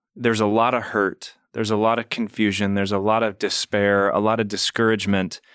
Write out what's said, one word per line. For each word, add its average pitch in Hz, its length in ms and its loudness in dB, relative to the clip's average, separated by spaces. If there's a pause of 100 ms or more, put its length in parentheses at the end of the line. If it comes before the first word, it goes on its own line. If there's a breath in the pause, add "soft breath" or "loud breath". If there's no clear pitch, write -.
(160)
there's 117 240 0
a 107 60 2
lot 113 280 2
of 117 100 -2
hurt. - 500 -2 (180)
There's 110 200 -4
a 110 40 0
lot 113 240 2
of 113 100 -6
confusion. 104 680 -2
There's 98 180 0
a 101 40 0
lot 110 260 0
of 104 140 -2
despair, 101 720 0
a 95 100 0
lot 110 200 0
of 107 80 -2
discouragement, 101 960 0 (140)